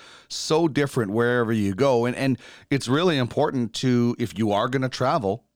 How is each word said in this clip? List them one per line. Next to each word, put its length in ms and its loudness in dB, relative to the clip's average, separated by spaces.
so 380 0
different 460 -2
wherever 400 2
you 220 0
go. 320 2
And, 100 -2
and 200 0
it's 180 -2
really 300 2
important 560 -2
to, 440 2
if 180 -6
you 140 0
are 180 2
gonna 200 -2
travel, 560 -2